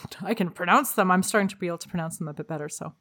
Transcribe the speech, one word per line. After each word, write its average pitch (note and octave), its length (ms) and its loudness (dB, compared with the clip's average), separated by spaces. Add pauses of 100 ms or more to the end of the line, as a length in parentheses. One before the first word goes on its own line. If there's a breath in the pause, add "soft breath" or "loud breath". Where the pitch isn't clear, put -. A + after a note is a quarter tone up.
(100)
<laughs> - 120 -14
I G3 100 -2
can F#3 160 0
pronounce G#3 440 2
them. F#3+ 180 4
I'm F#3 140 6
starting G3+ 240 2
to - 80 -8
be F3+ 100 -6
able E3+ 120 -4
to - 100 -16
pronounce E3 280 -6
them D#3+ 120 -8
a D3+ 40 -8
bit D3+ 160 -10
better, D3+ 220 -6
so. - 300 -10